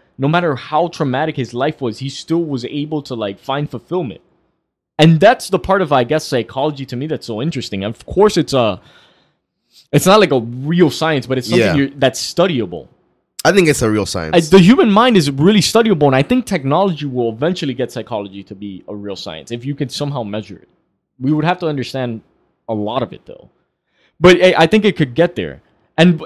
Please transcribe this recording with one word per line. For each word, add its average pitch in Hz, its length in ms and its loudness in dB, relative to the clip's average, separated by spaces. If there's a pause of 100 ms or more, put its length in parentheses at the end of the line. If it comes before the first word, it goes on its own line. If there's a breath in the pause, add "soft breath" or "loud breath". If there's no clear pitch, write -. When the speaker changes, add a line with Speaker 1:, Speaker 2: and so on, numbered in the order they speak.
(160 soft breath)
Speaker 1:
no 135 120 -2
matter 165 280 0
how 156 320 -2
traumatic 151 480 -4
his 120 180 -6
life 139 260 -4
was, 120 180 -6
he 135 100 -10
still 165 360 -4
was 135 200 -6
able 147 380 -6
to, 127 120 -10
like, 101 240 -6
find 143 320 -6
fulfillment. 131 500 -8 (800)
And 160 220 6
that's 240 280 4
the 185 120 0
part 190 220 0
of, 143 100 -2
I 127 120 4
guess, 151 200 -2
psychology 135 600 -4
to 123 100 -10
me 139 100 -6
that's 143 200 -8
so 110 140 -6
interesting. 120 440 -6
Of 113 220 -8
course, 202 300 2
it's 156 160 0
a, 110 280 0 (1120 soft breath)
it's 151 140 2
not 202 140 6
like 147 120 2
a 135 80 2
real 139 500 0
science, 156 360 -4
but 131 120 -2
it's 120 100 -8
something 117 180 2
Speaker 2:
Yeah. 95 80 0
Speaker 1:
you're, 139 160 0
that's 135 300 0
studyable. 113 680 -2 (560)
Speaker 2:
I 160 80 4
think 190 160 4
it's 143 140 2
a 110 80 2
real 107 160 0
science. 82 300 -4
Speaker 1:
I, 170 40 4
the 165 220 6
human 240 280 6
mind 220 260 4
is 143 140 2
really 170 300 4
studyable, 214 480 2
and 135 80 2
I 135 60 4
think 247 240 0
technology 156 600 -2
will 123 240 -2
eventually 143 440 -4
get 120 180 -6
psychology 104 500 -10
to 98 140 -18
be 98 320 -14
a 101 60 -12
real 101 220 -10
science 80 360 -14
if 120 120 -10
you 139 120 -8
can 135 120 -6
somehow 143 360 -6
measure 104 320 -10
it. - 120 -20 (520)
We 135 120 0
would 151 120 0
have 175 160 -2
to 165 80 -4
understand 127 540 -6 (460)
a 113 60 -6
lot 107 300 -4
of 90 80 -10
it, - 120 -20
though. - 240 -20 (720)
But 180 240 6
I, 185 160 6
I - 80 4
think 214 180 2
it 202 120 0
could 127 180 -2
get 170 220 0
there. 78 260 -8 (340)
And 165 300 4